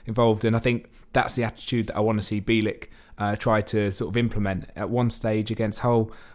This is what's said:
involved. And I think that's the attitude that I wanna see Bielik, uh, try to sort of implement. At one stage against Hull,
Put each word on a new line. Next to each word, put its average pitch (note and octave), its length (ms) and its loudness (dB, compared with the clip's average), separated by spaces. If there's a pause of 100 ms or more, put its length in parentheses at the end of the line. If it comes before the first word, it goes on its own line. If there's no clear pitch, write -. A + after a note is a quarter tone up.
involved. A2+ 380 2
And A2+ 140 2
I - 20 0
think A#2+ 300 -2 (240)
that's - 220 2
the A#2+ 80 0
attitude A2+ 440 -4
that - 80 -8
I G#2 60 0
wanna G#2+ 200 2
see G#2 200 -2
Bielik, A2 460 0 (300)
uh, G#2 200 -2
try A2 240 2
to G2+ 300 0
sort G2 180 -6
of G2 80 -4
implement. G#2 580 0
At G2 140 -6
one A#2+ 200 0
stage A2 400 -2
against G#2+ 300 -2
Hull, A#2 320 2 (220)